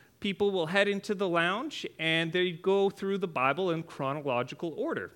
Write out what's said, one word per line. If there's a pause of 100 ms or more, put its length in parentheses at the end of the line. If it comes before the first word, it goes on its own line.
(200)
people
will
head
into
the
lounge, (100)
and
they
go
through
the
Bible
in
chronological
order.